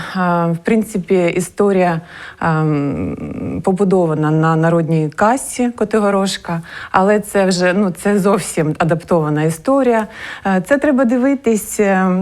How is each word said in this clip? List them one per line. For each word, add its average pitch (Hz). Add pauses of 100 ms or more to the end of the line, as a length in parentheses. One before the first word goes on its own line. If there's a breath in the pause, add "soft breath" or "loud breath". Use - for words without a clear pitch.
(160 loud breath)
а, 175
в 165
принципі, 190
історія, 185 (380 loud breath)
а, 165 (120)
м, 151
побудована 180
на 160
народній 160
казці 240
Котигорошка, 196 (300 loud breath)
але 202
це 196
вже, 180
ну, 196 (120)
це 202
зовсім 175
адаптована 160
історія. 226 (380 loud breath)
Е, 190
це 285
треба 269
дивитись, 240
е, 196 (280)